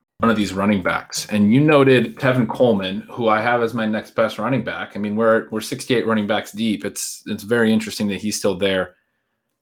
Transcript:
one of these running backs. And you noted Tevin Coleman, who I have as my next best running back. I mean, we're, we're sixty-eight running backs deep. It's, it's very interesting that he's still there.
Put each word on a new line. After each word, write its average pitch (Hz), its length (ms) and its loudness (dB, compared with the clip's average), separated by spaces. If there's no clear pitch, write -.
one 113 100 2
of 110 60 2
these 101 160 -2
running 98 320 0
backs. - 460 -4
And 104 240 4
you 135 80 6
noted 135 560 4
Tevin 127 320 0
Coleman, 104 600 0
who 113 200 -2
I 107 100 4
have 120 240 0
as 110 100 -4
my 113 120 -2
next 107 300 -6
best 110 220 0
running 110 280 -2
back. 90 280 -8
I 101 60 -10
mean, 104 160 -4
we're, 113 340 2
we're 110 120 -6
sixty-eight - 440 -2
running 110 220 0
backs 104 240 -4
deep. 107 320 -4
It's, - 420 -10
it's 101 180 -8
very 110 280 2
interesting 110 380 -2
that 95 100 -4
he's 101 180 -6
still 95 200 -2
there. 95 380 0